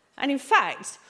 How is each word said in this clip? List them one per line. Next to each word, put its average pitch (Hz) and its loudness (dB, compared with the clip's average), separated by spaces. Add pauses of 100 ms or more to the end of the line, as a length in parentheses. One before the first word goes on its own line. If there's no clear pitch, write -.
(180)
And 277 -2
in 277 -2
fact, 196 0 (120)